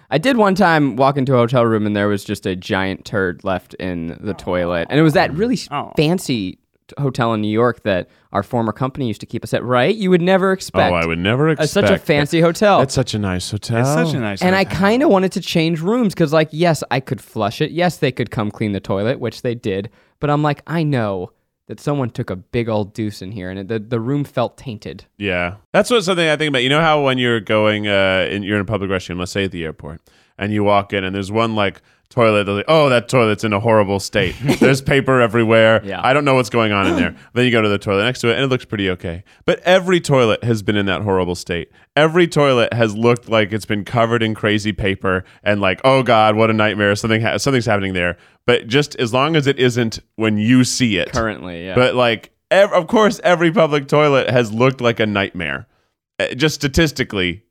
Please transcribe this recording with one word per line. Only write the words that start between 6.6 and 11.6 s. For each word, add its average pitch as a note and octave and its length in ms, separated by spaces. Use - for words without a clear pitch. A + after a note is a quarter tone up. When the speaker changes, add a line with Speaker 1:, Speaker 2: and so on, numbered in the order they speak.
Speaker 1:
t-, - 100
hotel B2+ 380
in G#2+ 60
New G#2+ 100
York A#2 320
that F#2 260
our G2 120
former A2+ 280
company C3 360
used G#2 140
to - 60
keep - 160
us - 100
at, A#2 100
right? B2+ 320
You G3 140
would F3+ 140
never F#3+ 280
expect F3 400
Speaker 3:
Oh, F2 40
I E2 100
would E2 140
never B2+ 300
Speaker 1:
a, - 20
Speaker 3:
expect D3+ 200